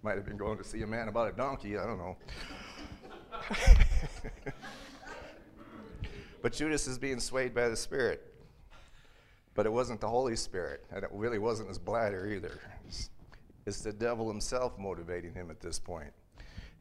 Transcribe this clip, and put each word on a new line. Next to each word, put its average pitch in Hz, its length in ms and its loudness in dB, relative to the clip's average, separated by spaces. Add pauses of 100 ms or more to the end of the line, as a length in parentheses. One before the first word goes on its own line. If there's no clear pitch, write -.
Might 104 140 0
have 95 100 -4
been 101 100 -8
going 104 220 -2
to 95 60 -10
see 110 180 -6
a 107 40 -4
man 110 220 -4
about 107 240 0
a 90 40 -8
donkey, 120 420 -2
I 92 80 -2
don't 110 100 -2
know. 90 240 -6
<laughs> - 60 -18 (4000)
But 117 100 0
Judas 151 340 0
is 127 120 -4
being 127 220 -2
swayed 127 340 0
by 120 160 4
the 113 60 -2
Spirit. 110 580 0 (1200)
But 104 100 2
it 107 80 4
wasn't 120 300 0
the 107 80 -2
Holy 120 260 2
Spirit, 80 560 -4
and 98 100 -6
it 98 80 -6
really 110 280 0
wasn't 110 320 0
his 90 80 -6
bladder 101 480 0
either. 95 340 -6 (260)
It's, - 220 -8 (560)
it's 98 160 -6
the 107 140 -6
devil 113 340 0
himself 117 500 -2
motivating 87 540 -6
him 87 180 -10
at 78 100 -14
this 85 180 -4
point. 78 340 -6 (680)